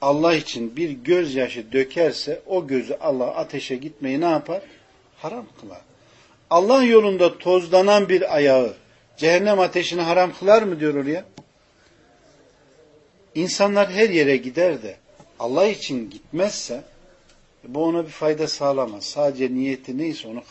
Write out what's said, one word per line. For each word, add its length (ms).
Allah 340
için 400
bir 140
gözyaşı 800
dökerse 760
o 220
gözü 260
Allah 420
ateşe 400
gitmeyi 460
ne 40
yapar? 360
Haram 280
kılar. 200
Allah 340
yolunda 540
tozlanan 720
bir 260
ayağı 380
cehennem 420
ateşini 420
haram 320
kılar 280
mı 180
diyor 140
oraya? 320
İnsanlar 560
her 180
yere 280
gider 460
de 140
Allah 260
için 440
gitmezse 720
bu 160
ona 220
bir 60
fayda 360
sağlamaz. 560
Sadece 500
niyeti 440
neyse 300
onu 240